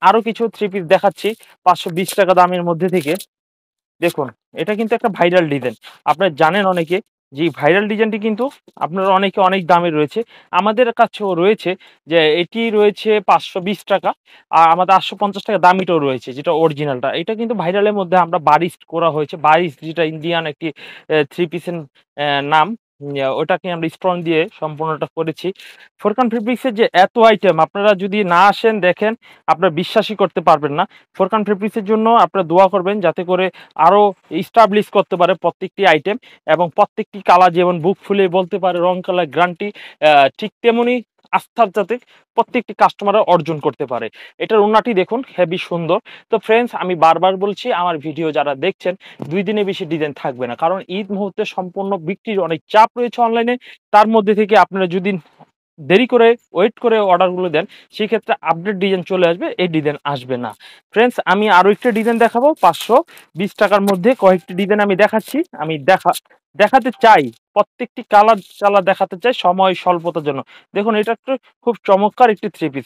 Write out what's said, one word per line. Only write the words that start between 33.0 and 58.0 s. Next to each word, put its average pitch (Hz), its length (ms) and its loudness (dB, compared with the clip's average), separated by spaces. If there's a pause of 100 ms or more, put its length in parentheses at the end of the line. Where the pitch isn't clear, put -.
যাতে 175 220 0
করে 180 280 -2 (240)
আরো 196 380 4 (160)
establish 202 600 2
করতে 196 260 0
পারে 175 180 2
প্রত্যেকটি 180 520 -4
item, 180 320 2 (280)
এবং 160 300 0
প্রত্যেকটি 208 460 -4
color 180 320 4
যেমন 175 260 0
বুক 175 240 -2
ফুলে 196 240 0
বলতে 185 320 -2
পারে, 175 200 -2
রং 180 220 0
color 180 240 -2
guarantee, 175 420 -2
আহ, 147 600 2 (100)
ঠিক 214 140 -8 (100)
তেমনি 240 400 0 (300)
আস্থার 202 380 -2
যাতে 208 280 -4 (380)
প্রত্যেকটি 240 380 -2
কাস্টমাররা 202 480 2
অর্জন 160 380 0
করতে 143 260 -4
পারে। 117 240 -6 (280)
এটার 214 220 0
ওড়নাটি 214 340 2
দেখুন, 220 300 -2 (140)
heavy 180 200 0
সুন্দর। 170 420 -4 (300)
তো 220 100 0
friends, 233 360 0
আমি 180 200 -4
বারবার 165 420 2
বলছি, 202 360 -4
আমার 175 240 -2
video 156 340 -6
যারা 143 240 -2
দেখছেন, 180 400 -4 (340)
দুই 185 140 -4
দিনে 208 200 -2
বেশি 190 220 -6
design 151 280 -6
থাকবে 127 340 -8
না, 120 80 -8
কারণ 175 340 -4
ঈদ 196 220 -8
মুহূর্তে 202 340 -6
সম্পূর্ণ 196 520 -8
বিক্রির 190 420 -6
অনেক 165 280 -4
চাপ 220 300 4
রয়েছে 240 240 -4
অনলাইনে। 233 360 -2 (340)
তার 214 160 4
মধ্যে 220 280 2
থেকে 208 220 2
আপনারা 185 300 2
যদি 185 300 -4 (640)
দেরি 185 260 2
করে 233 280 4 (180)
ওয়েট - 260 -2
করে 226 200 0
অর্ডারগুলো 180 500 0
দেন, 160 160 -2 (260)
সেক্ষেত্রে 214 500 -4